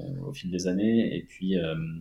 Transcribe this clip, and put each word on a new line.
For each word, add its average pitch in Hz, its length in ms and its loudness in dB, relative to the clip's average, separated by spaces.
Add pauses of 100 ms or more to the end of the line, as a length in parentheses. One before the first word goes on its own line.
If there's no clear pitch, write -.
(280)
au - 60 -8
fil 90 180 -8
des 90 160 0
années. 104 480 4
Et 85 80 -6
puis, 92 340 -2
euh, 80 180 0 (260)